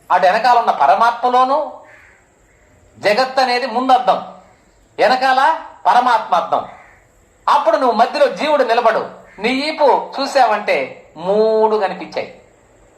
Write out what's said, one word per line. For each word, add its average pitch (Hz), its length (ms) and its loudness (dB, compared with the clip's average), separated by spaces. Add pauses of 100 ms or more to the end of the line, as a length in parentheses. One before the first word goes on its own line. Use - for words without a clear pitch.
(120)
అటు 185 140 2
వెనకాల 233 340 2
ఉన్న 214 120 0
పరమాత్మలోనూ 247 1000 0 (1300)
జగత్ 214 400 0
అనేది 247 260 0
ముందద్దం, 247 680 0 (680)
వెనకాల 262 600 2 (260)
పరమాత్మ 233 500 2
అద్దం. 156 320 -4 (840)
అప్పుడు 294 280 2
నువ్వు 247 180 0
మధ్యలో 262 320 2
జీవుడు 269 360 0
నిలబడు, 233 460 0 (300)
నీ 214 100 -4
ఈపు 269 680 0
చూసావంటే 214 880 -2 (120)
మూడు 220 580 0
కనిపించాయి. 165 680 -6 (560)